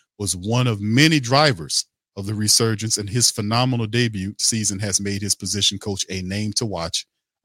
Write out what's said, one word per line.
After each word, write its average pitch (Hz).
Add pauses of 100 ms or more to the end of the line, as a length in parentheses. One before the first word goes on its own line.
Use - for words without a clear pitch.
(180)
was 98
one 113
of 107
many 143
drivers 123 (300)
of 98
the 104
resurgence, 107
and 101
his 113
phenomenal 117
debut 107
season 107
has 101
made 101
his 101
position 98
coach 98
a 92
name 104
to -
watch 82 (400)